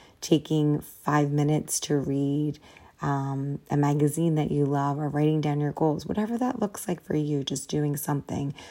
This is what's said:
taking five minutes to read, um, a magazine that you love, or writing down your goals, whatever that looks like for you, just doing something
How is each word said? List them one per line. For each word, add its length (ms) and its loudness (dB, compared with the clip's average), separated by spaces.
taking 600 2
five 500 0
minutes 480 2
to 180 0
read, 600 0
um, 600 -2
a 60 0
magazine 580 2
that 160 0
you 140 2
love, 340 0
or 100 -2
writing 320 2
down 200 0
your 100 0
goals, 360 0
whatever 300 -2
that 220 -2
looks 300 -4
like 160 -4
for 100 -4
you, 300 0
just 260 -6
doing 260 0
something 560 -4